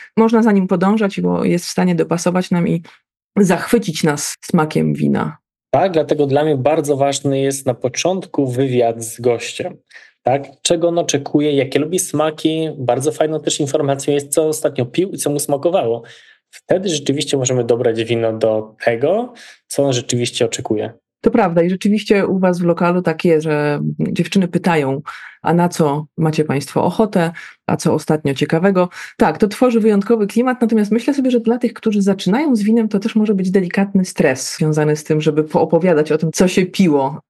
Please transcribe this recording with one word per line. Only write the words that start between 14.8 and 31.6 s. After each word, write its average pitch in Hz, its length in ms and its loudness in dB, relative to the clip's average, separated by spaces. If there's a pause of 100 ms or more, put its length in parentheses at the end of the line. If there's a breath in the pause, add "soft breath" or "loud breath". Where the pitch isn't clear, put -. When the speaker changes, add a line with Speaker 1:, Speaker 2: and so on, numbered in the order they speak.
Speaker 2:
pił 185 240 -2
i 160 80 -10
co 143 120 -2
mu 147 80 -2
smakowało. 139 640 -2 (480 loud breath)
Wtedy 190 380 -2
rzeczywiście 143 480 -2
możemy 127 280 0
dobrać 117 400 0
wino 113 340 0
do 110 360 -2 (100)
tego, 156 480 0 (340 loud breath)
co - 180 -2
on 139 80 2
rzeczywiście 120 520 -2
oczekuje. 110 480 -4 (280)
Speaker 1:
To - 100 2
prawda 180 320 4
i 175 80 0
rzeczywiście 202 560 0
u 190 120 0
was 180 220 2
w 185 40 0
lokalu 175 380 2
tak 160 220 -2
jest, 160 200 2
że 147 360 -2 (180)
dziewczyny 175 500 0
pytają, 156 520 0 (420 loud breath)
a - 120 0
na 175 140 4
co 151 380 0 (120)
macie 156 260 0
państwo 139 400 -2
ochotę, 180 480 0 (340 loud breath)
a - 100 0
co 143 180 0
ostatnio 151 400 -2
ciekawego. 180 540 2 (280 loud breath)
Tak, 170 220 2
to 214 100 2
tworzy 233 320 2
wyjątkowy 208 460 2
klimat, 247 340 0
natomiast 220 320 2
myślę 240 220 0
sobie, 262 160 0
że 247 100 2
dla 226 180 0
tych, 240 160 -4